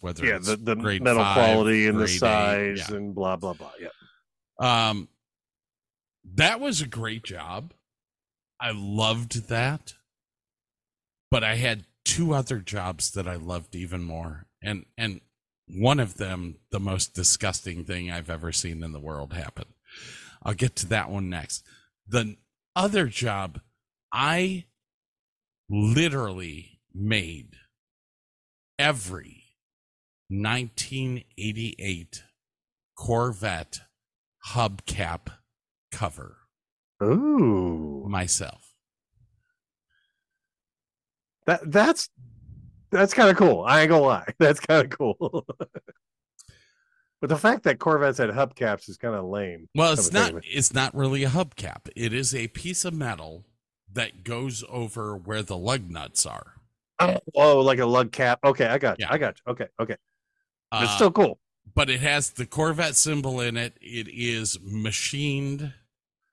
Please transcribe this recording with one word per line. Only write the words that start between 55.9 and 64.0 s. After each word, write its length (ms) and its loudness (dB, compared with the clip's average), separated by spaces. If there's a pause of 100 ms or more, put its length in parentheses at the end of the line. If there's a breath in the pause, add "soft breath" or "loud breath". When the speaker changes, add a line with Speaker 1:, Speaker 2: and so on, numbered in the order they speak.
Speaker 1:
are. 300 -14 (440)
Speaker 2:
Oh, 180 4 (180)
oh, 260 8
like 180 6
a 60 2
lug 260 4
cap. 320 2
Okay, 240 6
I 100 2
got 220 0
you. 80 -6
Speaker 1:
Yeah. 60 0
Speaker 2:
I 60 2
got 200 -2
you. 140 -6
Okay, 140 -8 (120)
okay. 140 -4 (800)
It's 180 2
Speaker 1:
Uh, 40 2
Speaker 2:
still 180 6
cool. 260 4 (340)
Speaker 1:
but 160 4
it 120 0
has 300 0
the 140 -8
Corvette 520 0
symbol 420 0
in 160 -2
it. 240 -6
It 300 -10